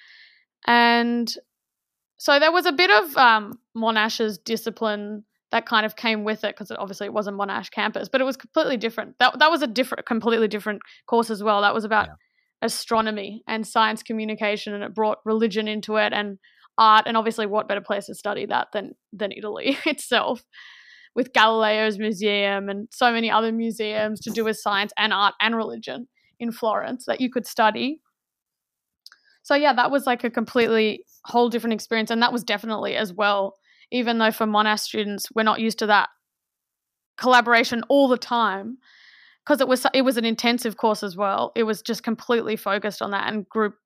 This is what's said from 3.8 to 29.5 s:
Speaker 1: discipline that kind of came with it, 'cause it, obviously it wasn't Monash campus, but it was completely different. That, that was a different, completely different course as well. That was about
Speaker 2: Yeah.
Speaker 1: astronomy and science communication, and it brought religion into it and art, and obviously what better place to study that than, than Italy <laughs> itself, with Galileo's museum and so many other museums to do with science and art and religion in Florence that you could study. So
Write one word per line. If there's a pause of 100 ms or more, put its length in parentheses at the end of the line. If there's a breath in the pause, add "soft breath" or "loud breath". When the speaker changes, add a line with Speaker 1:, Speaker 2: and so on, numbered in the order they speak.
Speaker 1:
discipline (260)
that
kind
of
came
with
it,
'cause
it,
obviously
it
wasn't
Monash
campus,
but
it
was
completely
different.
That,
that
was
a
different,
completely
different (240 loud breath)
course
as
well.
That
was
about
Speaker 2:
Yeah. (480)
Speaker 1:
astronomy
and
science
communication,
and
it
brought
religion
into
it
and (380 soft breath)
art,
and
obviously
what
better
place
to
study
that
than, (180)
than
Italy
<laughs>
itself, (720 loud breath)
with
Galileo's
museum
and
so
many
other
museums
to
do
with
science
and
art
and
religion (300)
in
Florence
that
you
could
study. (1400 soft breath)
So